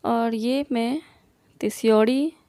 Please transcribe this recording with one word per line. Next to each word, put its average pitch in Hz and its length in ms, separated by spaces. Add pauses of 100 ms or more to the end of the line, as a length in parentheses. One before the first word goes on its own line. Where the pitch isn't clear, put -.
और 233 300
ये 247 380
मैं 240 300 (600)
तिसियोड़ी 226 720 (160)